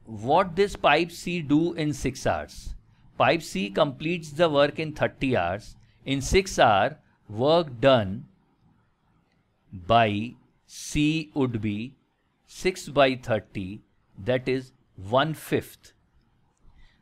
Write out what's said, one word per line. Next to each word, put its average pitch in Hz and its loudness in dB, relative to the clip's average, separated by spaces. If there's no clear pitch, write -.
what 151 0
this 196 0
pipe 170 2
C 175 -6
do 151 2
in 151 -4
six 131 -6
hours. 80 -6
Pipe 151 2
C 190 -6
completes 160 -4
the 160 2
work 143 2
in 156 -6
thirty 120 -2
hours. 92 -4
In 135 -4
six 190 0
hour, 123 4
work 135 0
done 120 2
by 107 2
C 151 -2
would 120 -2
be 110 -6
six - -6
by 135 4
thirty, 107 -6
that 127 -2
is 131 -4
one-fifth. 131 -4